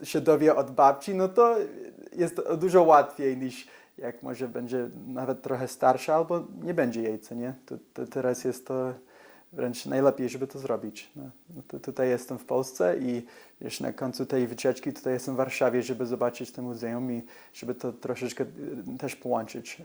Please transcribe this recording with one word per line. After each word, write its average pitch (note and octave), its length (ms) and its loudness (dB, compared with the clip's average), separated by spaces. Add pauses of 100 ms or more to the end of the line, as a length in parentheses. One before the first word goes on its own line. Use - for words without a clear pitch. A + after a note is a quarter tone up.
się D3+ 180 -2
dowie D3+ 340 6
od B2+ 160 0
babci, C#3 440 4
no F#3 120 2
to A#3 280 6 (580)
jest E3+ 280 0 (160)
dużo F3 260 8
łatwiej C#3+ 540 6
niż B2+ 300 -8 (300)
jak A#2+ 260 -10
może B2+ 240 -6
będzie B2 420 -4 (180)
nawet C3 340 0
trochę B2+ 260 -2
starsza C3 480 4
albo E3 280 2 (200)
nie F3 100 -2
będzie A#2+ 280 2
jej, A2 180 -2
co - 160 -14
nie? B2 180 -6 (120)
To, B2+ 100 -12 (180)
to B2+ 140 -6
teraz B2+ 360 -2
jest B2+ 240 -4
to C3 260 -4 (600)
wręcz B2 320 -6
najlepiej, C3+ 440 2
żeby C3 180 -6
to C#3 120 -14
zrobić. A2 560 -6
No, C#3 140 -14 (260)
no C3 120 -14
to C#3 120 -12
tutaj C3 300 -2
jestem B2 280 -2
w - 80 -14
Polsce C3 520 0
i, B2 280 -4 (360)
wiesz, - 180 -10
na B2 140 -4
końcu C3 320 -6
tej B2 220 0
wycieczki B2 460 -2
tutaj C3 200 -4
jestem B2+ 200 -4
w B2 40 -4
Warszawie, B2+ 460 0
żeby B2+ 220 -4
zobaczyć A#2+ 460 -4
to B2 100 -12
muzeum A#2+ 500 -6
i A#2 120 -6 (300)
żeby B2 220 -6
to B2+ 180 -6
troszeczkę, B2 520 -6 (480)
e, C3 40 -10
też B2+ 180 -6
połączyć, A#2 680 -6